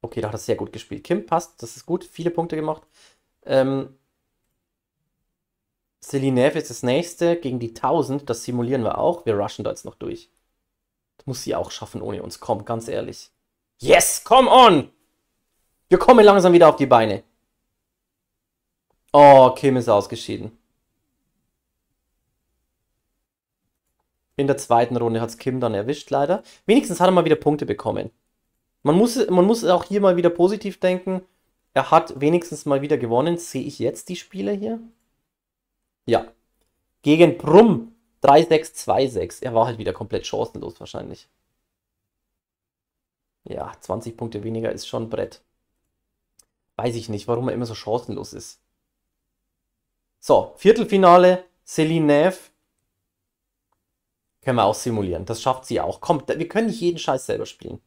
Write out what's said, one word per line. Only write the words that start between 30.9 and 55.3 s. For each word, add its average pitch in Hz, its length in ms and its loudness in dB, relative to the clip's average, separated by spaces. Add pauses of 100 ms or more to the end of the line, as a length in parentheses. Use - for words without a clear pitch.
Er 131 160 -2
hat 160 280 2
wenigstens 156 460 -2
mal 139 160 -2
wieder 147 160 -4
gewonnen. 135 400 -2
Sehe 170 280 -10
ich 143 140 -14
jetzt - 300 -8
die 180 80 -10
Spiele 202 360 -10
hier? 220 280 -10 (1300)
Ja. - 200 -2 (760)
Gegen 160 340 4
Brumm 175 580 4 (280)
drei 143 200 6
sechs 160 300 -2
zwei 110 360 -4
sechs. 90 340 -8
Er 123 120 -10
war 113 120 2
halt 117 100 -8
wieder 98 160 -8
komplett 98 340 -10
chancenlos - 540 -10
wahrscheinlich. - 480 -18 (2250)
Ja, - 360 -14
zwanzig 113 360 -12
Punkte 113 280 -12
weniger 113 280 -8
ist - 140 -14
schon 117 180 -10
ein 113 60 -14
Brett. - 320 -10 (1300)
Weiß 117 180 -6
ich 117 160 -10
nicht, 104 180 -10
warum 120 200 -4
er 110 60 -6
immer 120 120 -8
so 113 80 -12
chancenlos 104 580 -10
ist. - 280 -20 (1600)
So, - 380 0
Viertelfinale, 185 880 4 (220)
Celine 160 400 -2
Neff. 147 440 2 (1900)
Können 127 140 -4
wir 110 80 2
auch 107 100 0
simulieren, 95 520 -6
das 110 160 -10